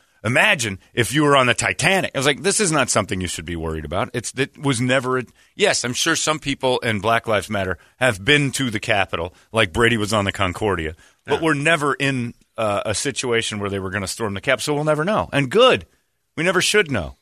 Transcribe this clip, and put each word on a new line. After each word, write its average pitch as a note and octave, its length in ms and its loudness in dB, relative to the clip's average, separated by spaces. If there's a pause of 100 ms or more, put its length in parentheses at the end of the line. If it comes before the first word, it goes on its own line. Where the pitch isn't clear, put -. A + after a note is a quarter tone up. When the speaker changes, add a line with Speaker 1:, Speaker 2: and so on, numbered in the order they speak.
(240)
Speaker 1:
Imagine B2+ 540 0 (140)
if A#2+ 220 0
you D3+ 80 2
were C#3+ 140 4
on B2+ 100 4
the A#2 80 4
Titanic." D#3 600 0
I - 40 -4
was C3 80 0
like, C#3 160 0
"This F#3+ 180 0
is F#3 120 0
not C3+ 180 2
something G2+ 300 -2
you F#2 80 -4
should D#2+ 180 -10
be E2+ 100 -6
worried D#2+ 300 -6
about." F#2 260 -4
It's, A#2+ 240 -6
it C#3 240 -4
was C#3 200 0
never B2+ 400 0
a, A#2 40 -6 (300)
yes, F3 300 2
I'm A#2+ 100 -4
sure D#3+ 220 0
some D#3 240 -2
people C3 400 0
in A2 180 0
Black A2+ 300 0
Lives G#2 200 0
Matter F#2+ 300 -4 (200)
have G#2+ 260 0
been C#3+ 280 4
to C3+ 180 -2
the G#2 100 -4
Capitol, F#2 520 0 (200)
like A2 200 2
Brady A#2 240 4
was G#2 160 -2
on G#2 140 2
the F#2+ 60 0
Concordia, F2+ 640 -2 (280)
but C#3+ 120 0
Speaker 2:
Yeah. D#3 100 -2
Speaker 1:
we're D#3 80 2
never C#3+ 400 0
in, C3 400 -2 (240)
uh, G#2 260 0
a G#2+ 100 -2
situation A#2 640 -2
where G2+ 100 -4
they G2 80 -2
were F#2+ 120 -6
gonna F#2+ 180 -4
storm G#2 260 -6
the F#2+ 80 -8
Capitol, C3 220 0
so D3 100 -2
we'll D3 100 -2
never D#3 200 0
know. F#3 280 -2
And C#3 160 0
good. G3 380 4 (500)
We D3+ 60 -2
never F#3 200 2
should G3+ 280 2
know. E2 320 -4